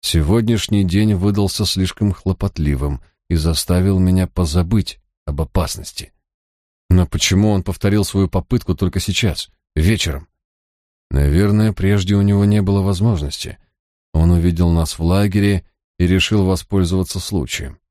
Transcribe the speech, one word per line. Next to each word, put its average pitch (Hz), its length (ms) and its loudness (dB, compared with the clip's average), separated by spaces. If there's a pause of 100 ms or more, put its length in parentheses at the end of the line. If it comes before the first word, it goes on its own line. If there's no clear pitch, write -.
«Сегодняшний 104 800 0
день 101 300 2
выдался 98 500 -2
слишком 95 480 -2
хлопотливым 71 880 -4 (260)
и 87 60 0
заставил 90 640 0
меня 92 300 2
позабыть 90 720 -2 (240)
об 73 160 -6
опасности». - 720 -6 (800)
«Но 92 180 4
почему 98 420 2
он 95 140 0
повторил 101 400 0
свою 98 240 0
попытку - 480 -2
только 92 240 -2
сейчас, - 500 -4 (240)
вечером?» 78 540 0 (840)
«Наверное, 101 600 2
прежде 98 420 0
у 101 80 2
него 101 220 2
не 104 180 2
было 98 200 0
возможности. 90 760 -2 (560)
Он 80 160 4
увидел 87 400 2
нас 82 260 0
в - 60 -8
лагере 101 640 0 (320)
и 90 80 2
решил 95 380 2
воспользоваться 92 720 -2
случаем». - 640 -8 (100)